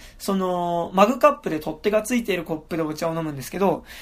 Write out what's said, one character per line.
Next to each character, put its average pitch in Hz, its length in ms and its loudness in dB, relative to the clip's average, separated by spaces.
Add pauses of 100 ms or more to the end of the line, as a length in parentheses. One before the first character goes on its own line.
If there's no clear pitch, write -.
(180)
そ - 160 -2
の、 175 600 0
マ 196 120 6
グ 254 120 0
カ - 140 8
ッ 285 80 -6
プ 185 100 -4
で 156 100 -2
取 156 160 -6
っ - 20 -18
手 - 120 0
が 214 100 4
つ 247 160 -2
い 233 80 0
て 202 80 -2
い 175 60 0
る 165 60 -4
コ 165 100 -4
ッ - 20 -6
プ 160 220 -6
で 165 40 0
お 156 120 -4
茶 165 160 -2
を 165 40 -4
飲 165 80 -4
む 156 100 -4
ん 143 40 -8
で 131 60 -10
す - 80 -12
け 180 80 -6
ど、 180 260 2 (180)